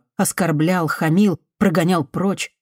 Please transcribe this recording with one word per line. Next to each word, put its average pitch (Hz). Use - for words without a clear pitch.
оскорблял, 170
хамил, 165
прогонял 175
прочь. 180